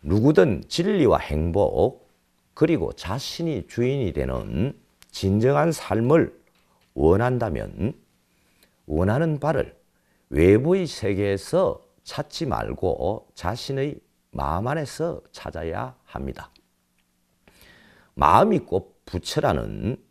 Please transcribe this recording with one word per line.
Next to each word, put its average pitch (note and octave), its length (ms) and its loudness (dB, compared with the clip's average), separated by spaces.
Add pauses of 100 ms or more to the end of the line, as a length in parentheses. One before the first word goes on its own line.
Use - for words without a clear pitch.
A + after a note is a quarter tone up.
누구든 A#2+ 640 4
진리와 E3+ 520 2
행복, E2+ 880 0 (440)
그리고 D3+ 380 0
자신이 C#3 760 -6
주인이 B2 460 -2
되는 B1+ 640 -4 (320)
진정한 C3 640 2
삶을 B2 680 2 (540)
원한다면 F#2 1000 2 (920)
원하는 B2 540 0
바를 C#3+ 360 -2 (540)
외부의 A#2 560 4
세계에서 G2+ 960 -2 (220)
찾지 - 440 -8
말고 C#2+ 840 -4
자신의 C3+ 680 -6 (320)
마음 D#2 360 -4
안에서 D#3 540 -6 (100)
찾아야 E2+ 720 -8
합니다. - 480 -10 (1600)
마음이 A2+ 440 6
곧 - 460 -6
부처라는 E2 920 -2 (140)